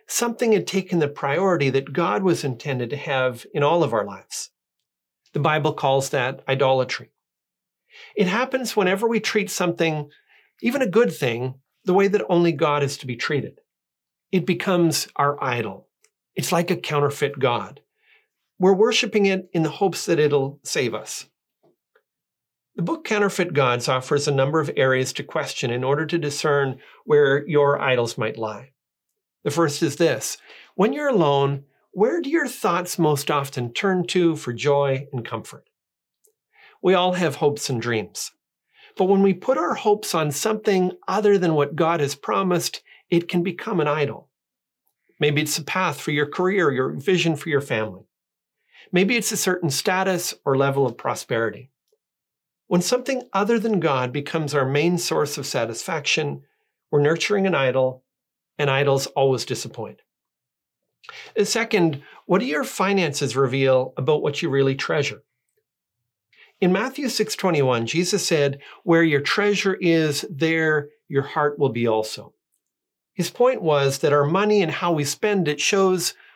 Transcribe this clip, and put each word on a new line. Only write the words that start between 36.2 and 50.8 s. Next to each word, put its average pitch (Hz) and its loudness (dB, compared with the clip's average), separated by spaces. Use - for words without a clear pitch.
We 180 4
all 180 2
have 175 -2
hopes - -2
and 120 -4
dreams. 113 -6
But 190 2
when 196 4
we 196 6
put - -2
our 175 0
hopes 208 0
on 156 0
something 196 0
other 202 4
than 175 2
what 147 0
God 165 2
has 139 -2
promised, 190 -2
it 170 2
can 175 0
become 190 -4
an 147 0
idol. 147 -4
Maybe 147 2
it's 156 -2
a 151 -10
path 180 -2
for - -6
your 147 0
career, 180 2
your 131 -2
vision 165 0
for 143 -8
your 143 2
family. 110 -4
Maybe 196 2
it's - -4
a - -4
certain 180 -2
status 185 -2
or 135 2
level 139 2